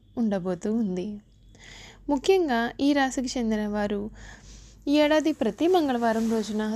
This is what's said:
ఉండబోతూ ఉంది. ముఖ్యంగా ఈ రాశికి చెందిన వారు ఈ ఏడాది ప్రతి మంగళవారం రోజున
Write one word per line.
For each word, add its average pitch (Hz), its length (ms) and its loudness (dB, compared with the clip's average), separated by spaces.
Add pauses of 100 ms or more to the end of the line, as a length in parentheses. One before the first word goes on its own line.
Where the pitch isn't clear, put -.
(220)
ఉండబోతూ 185 480 -2 (120)
ఉంది. 185 260 -2 (1040)
ముఖ్యంగా 302 500 2 (260)
ఈ - 20 4 (100)
రాశికి 254 360 -2
చెందిన 220 280 0 (120)
వారు 208 260 -2 (920)
ఈ - 20 6 (100)
ఏడాది 311 280 2 (100)
ప్రతి 226 240 0 (100)
మంగళవారం 233 580 2
రోజున 214 300 -2 (120)